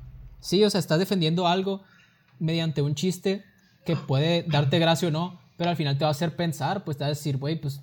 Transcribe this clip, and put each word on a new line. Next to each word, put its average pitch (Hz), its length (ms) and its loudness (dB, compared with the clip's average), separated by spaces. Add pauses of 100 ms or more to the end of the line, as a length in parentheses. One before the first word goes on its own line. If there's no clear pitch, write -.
(400)
Sí, 196 240 2
o 214 60 6
sea, 202 100 2
estás 160 200 2
defendiendo 180 480 2
algo 190 360 0 (560)
mediante 160 420 0
un 143 140 0
chiste 190 480 -2 (420)
que 170 100 0
puede 160 480 2
darte 147 340 2
gracia 165 300 4
o 156 40 0
no, 175 280 -4 (180)
pero 170 140 0
al 170 40 0
final 143 220 0
te 151 80 2
va 151 40 4
a - 20 2
hacer 160 240 -2
pensar, 165 480 -2
pues 156 140 -6
te 147 60 -6
va 135 40 -2
a - 20 0
decir, 143 280 -2
"Güey, 147 220 -4
pues 139 240 -8